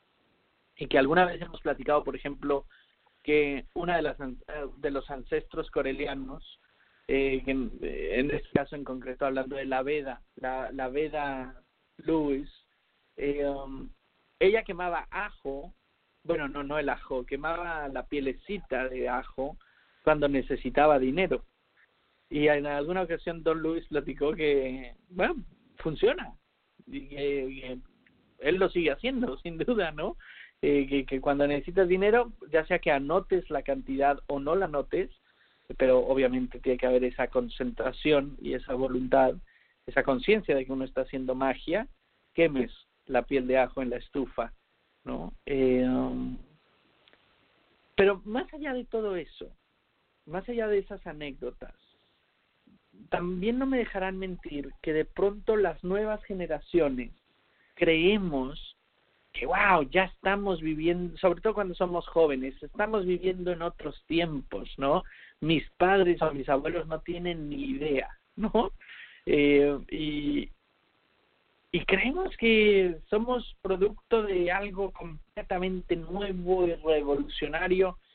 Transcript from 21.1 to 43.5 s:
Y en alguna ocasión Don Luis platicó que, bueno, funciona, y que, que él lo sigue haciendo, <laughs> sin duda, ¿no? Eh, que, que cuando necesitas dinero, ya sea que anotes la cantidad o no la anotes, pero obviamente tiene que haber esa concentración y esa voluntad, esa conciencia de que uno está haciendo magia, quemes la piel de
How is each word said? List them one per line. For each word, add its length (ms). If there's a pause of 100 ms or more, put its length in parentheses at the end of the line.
Y 180
en 180
alguna 360
ocasión 420
Don 160
Luis 280
platicó 460
que, 640 (140)
bueno, 260 (440)
funciona, 540 (540)
y 220
que, 80
que 640 (600)
él 160
lo 140
sigue 220
haciendo, 460
<laughs> 60
sin 140
duda, 340
¿no? 240 (460)
Eh, 260
que, 180
que 160
cuando 260
necesitas 400
dinero, 460 (180)
ya 140
sea 140
que 120
anotes 580
la 140
cantidad 640
o 120
no 160
la 100
anotes, 440 (680)
pero 220
obviamente 600
tiene 180
que 100
haber 180
esa 220
concentración 1120
y 120
esa 200
voluntad, 640 (520)
esa 160
conciencia 520
de 100
que 80
uno 100
está 180
haciendo 340
magia, 520 (460)
quemes 380 (340)
la 160
piel 260
de 100